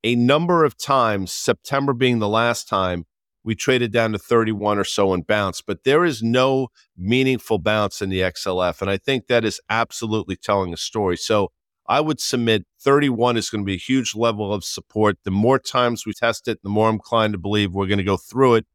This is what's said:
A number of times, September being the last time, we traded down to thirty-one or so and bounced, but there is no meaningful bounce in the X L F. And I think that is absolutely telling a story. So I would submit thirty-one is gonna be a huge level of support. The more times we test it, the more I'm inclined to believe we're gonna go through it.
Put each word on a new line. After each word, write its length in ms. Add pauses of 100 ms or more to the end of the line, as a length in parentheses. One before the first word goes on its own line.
A 100
number 500
of 140
times, 540
September 640
being 260
the 80
last 400
time, 380 (360)
we 120
traded 380
down 200
to 60
thirty-one 600
or 60
so 280
and 140
bounced, 400
but 180
there 200
is 180
no 460 (280)
meaningful 640
bounce 420
in 80
the 140
X 240
L 160
F. 180
And 100
I 60
think 300
that 180
is 240
absolutely 680
telling 380
a 60
story. 400
So 320 (360)
I 140
would 200
submit 440 (160)
thirty-one 560
is 140
gonna 140
be 100
a 20
huge 380
level 360
of 140
support. 600
The 60
more 280
times 480
we 80
test 340
it, 140
the 80
more 180
I'm 60
inclined 400
to 40
believe 340
we're 140
gonna 160
go 140
through 380
it. 200